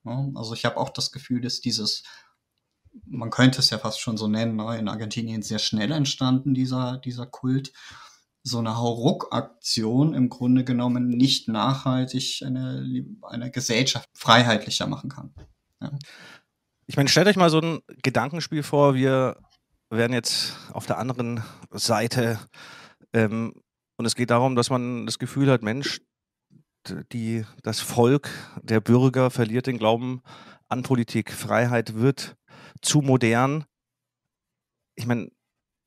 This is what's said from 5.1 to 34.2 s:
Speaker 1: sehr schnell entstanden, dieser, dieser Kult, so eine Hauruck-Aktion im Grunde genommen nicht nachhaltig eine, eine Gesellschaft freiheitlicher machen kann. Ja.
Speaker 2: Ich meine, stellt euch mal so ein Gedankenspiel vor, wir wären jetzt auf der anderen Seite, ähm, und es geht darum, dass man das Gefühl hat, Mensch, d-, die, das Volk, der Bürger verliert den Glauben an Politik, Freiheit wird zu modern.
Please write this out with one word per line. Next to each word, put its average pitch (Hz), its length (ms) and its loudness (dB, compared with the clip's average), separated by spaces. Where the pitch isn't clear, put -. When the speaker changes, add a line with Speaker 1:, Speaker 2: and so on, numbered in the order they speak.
Speaker 1:
sehr 107 180 -4
schnell 107 320 0
entstanden, 135 640 0
dieser, 127 440 -2
dieser 123 280 -10
Kult, 135 460 -4
so 117 140 -6
eine 113 180 -2
Hauruck-Aktion 120 1400 0
im 127 140 2
Grunde 123 360 2
genommen 123 440 0
nicht 123 400 2
nachhaltig 127 960 -2
eine, 131 600 -6
eine 120 280 -10
Gesellschaft 120 640 -2
freiheitlicher 117 760 4
machen - 220 -6
kann. - 260 -16
Ja. - 100 -10
Speaker 2:
Ich - 100 -12
meine, 139 120 4
stellt 170 180 6
euch 202 100 6
mal 175 140 6
so 156 100 4
ein 165 200 -2
Gedankenspiel 143 600 -2
vor, 143 320 6
wir 131 440 2
wären 117 220 2
jetzt - 420 -2
auf - 140 -8
der 80 120 -4
anderen 120 440 -4
Seite, 113 680 -2
ähm, 113 400 0
und 117 100 -4
es 107 80 0
geht 120 160 -2
darum, 127 260 4
dass 120 140 2
man 123 360 -4
das 113 120 -6
Gefühl 135 320 0
hat, 120 120 4
Mensch, 117 400 -4
d-, 92 240 -10
die, 113 340 -4
das 110 180 -4
Volk, 123 480 4
der 110 180 2
Bürger 127 500 4
verliert 120 360 -2
den 123 120 -4
Glauben 120 420 0
an 123 140 -4
Politik, 117 500 -2
Freiheit 113 600 0
wird 123 420 0
zu - 180 2
modern. 131 640 2